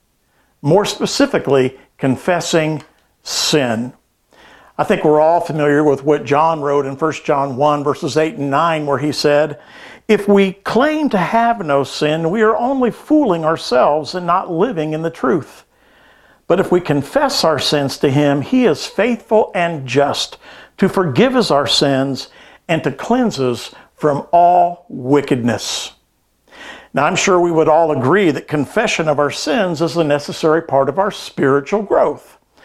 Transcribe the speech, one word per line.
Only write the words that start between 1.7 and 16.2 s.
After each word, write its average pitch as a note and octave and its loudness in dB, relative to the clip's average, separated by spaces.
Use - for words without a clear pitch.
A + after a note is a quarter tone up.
confessing D#3 -2
sin. B2 -2
I D#3 -2
think F#3+ 0
we're D3+ 4
all E3 4
familiar D3+ 0
with C3+ 2
what D3 0
John D3+ 0
wrote C#3+ 0
in C3+ -8
First D#3+ -4
John C#3 -2
one, D3 0
verses C#3+ -4
eight D#3+ 0
and C#3 -4
nine, D#3 0
where C#3+ 0
he C#3+ -2
said, D3 0
"If G3+ 2
we G3 2
claim D4+ 0
to G#3 0
have A3+ 0
no C#3 0
sin, D#3+ -2
we A3 -2
are A3 4
only B3+ 0
fooling G#3+ 0
ourselves D#3+ 0
and F3+ -6
not F3+ 0
living E3 -2
in D#3 -6
the E3 -4
truth. F#3 -4